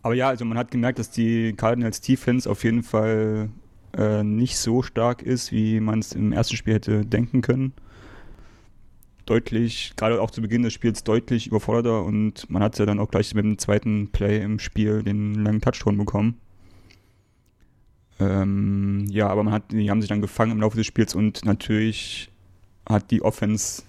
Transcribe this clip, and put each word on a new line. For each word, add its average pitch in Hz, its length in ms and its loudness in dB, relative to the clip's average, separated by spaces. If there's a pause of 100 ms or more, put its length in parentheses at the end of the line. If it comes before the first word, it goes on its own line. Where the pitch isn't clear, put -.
Aber 113 120 0
ja, 127 160 2
also 117 160 -2
man 113 120 -2
hat 120 140 -4
gemerkt, 123 280 0
dass 110 120 -6
die 113 400 2
Cardinals 113 480 0
Defense 127 500 0
auf 104 140 -2
jeden 113 200 2
Fall, 107 680 0 (420)
äh, 107 320 0
nicht 110 340 0
so 117 240 2
stark 120 400 -2
ist, 123 300 -4
wie 110 300 2
man's 110 320 0
im 107 180 0
ersten 113 240 0
Spiel 107 200 0
hätte 107 300 0
denken 117 360 0
können. 131 320 0 (1600)
Deutlich, 117 680 0
gerade 110 260 0
auch 113 100 -2
zu 117 100 -8
Beginn 117 220 0
des 113 100 0
Spiels 113 300 -2
deutlich 113 440 0
überforderter 110 560 0
und 107 460 -2
man 98 140 2
hat 107 160 0
ja 104 60 4
dann 104 140 2
auch 104 120 -2
gleich 101 240 0
mit 107 100 2
dem 107 140 2
zweiten 104 520 0
Play 104 300 0
im 107 180 -2
Spiel 107 440 0
den 104 320 -2
langen 107 260 2
Touchdown 104 360 0
bekommen. 104 420 0 (1800)
Ähm, 98 920 0
ja, 101 180 0
aber 104 160 2
man 107 100 0
hat, 107 180 -4
die 104 200 0
haben 110 100 2
sich 101 80 -4
dann 104 120 0
gefangen 110 320 0
im 107 80 0
Laufe 110 160 0
des 110 100 0
Spiels - 260 0
und 107 320 0
natürlich 107 840 -2 (600)
hat 104 220 2
die 113 100 2
Offense - 680 -2